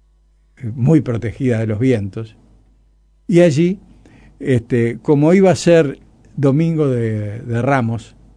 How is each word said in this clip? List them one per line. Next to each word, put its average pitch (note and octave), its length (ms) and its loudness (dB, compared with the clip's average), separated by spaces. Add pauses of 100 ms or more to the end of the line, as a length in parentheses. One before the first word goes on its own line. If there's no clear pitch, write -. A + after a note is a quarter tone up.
(760)
muy D3 260 2
protegida A#2 600 -4
de A2+ 60 -4
los G#2+ 120 -4
vientos, A2 580 -4 (920)
y E3+ 120 4
allí, F3 380 2 (640)
este, A#2 640 -2
como D3+ 320 2
iba F#3+ 160 4
a C#3+ 60 2
ser E3 440 2 (360)
Domingo D3+ 520 0
de, A2 520 -4
de A#2 220 -4
Ramos A#2 540 -4 (200)